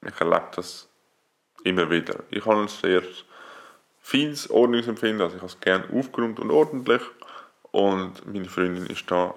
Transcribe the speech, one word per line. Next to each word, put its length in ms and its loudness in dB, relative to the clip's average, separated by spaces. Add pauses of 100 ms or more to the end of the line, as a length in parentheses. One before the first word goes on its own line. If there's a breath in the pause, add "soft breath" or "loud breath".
Ich 140 -8
erlebe 360 2
das 320 -12 (760)
immer 260 2
wieder. 400 0
Ich 160 -6
habe 160 4
ein 60 -2
sehr 340 2 (1040 loud breath)
feines 480 -2
Ordnungsempfinden, 720 2
also 160 -2
ich 40 -14
habe 100 -12
es 80 -18
gerne 320 2
aufgeräumt 480 -2
und 120 -2
ordentlich. 500 2 (720 loud breath)
Und 600 0
meine 140 -8
Freundin 400 -2
ist 240 -10
da 200 2
ein 80 -10